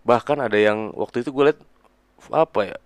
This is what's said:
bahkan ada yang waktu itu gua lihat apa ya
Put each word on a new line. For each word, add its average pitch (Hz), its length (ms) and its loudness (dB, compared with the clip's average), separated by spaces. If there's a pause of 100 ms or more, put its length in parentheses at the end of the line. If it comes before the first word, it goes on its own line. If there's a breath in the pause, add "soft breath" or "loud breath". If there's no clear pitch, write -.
bahkan 120 400 0
ada 110 160 -2
yang 107 400 2
waktu - 240 -6
itu 131 100 -8
gua 139 220 2
lihat - 80 -6 (720)
apa 156 320 0
ya 92 200 -14